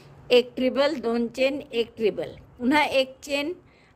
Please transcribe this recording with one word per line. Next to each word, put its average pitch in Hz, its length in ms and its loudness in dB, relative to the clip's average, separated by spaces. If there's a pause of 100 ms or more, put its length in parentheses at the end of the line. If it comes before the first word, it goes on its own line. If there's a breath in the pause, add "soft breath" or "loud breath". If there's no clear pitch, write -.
(300 loud breath)
एक 247 260 4
ट्रिबल, 254 400 0
दोन 233 320 -2
चेन, 262 320 -2 (120)
एक 226 260 -2
ट्रिबल, 175 340 -2 (280)
पुन्हा 277 240 2
एक 262 400 0
चेन. 285 300 -4 (420 soft breath)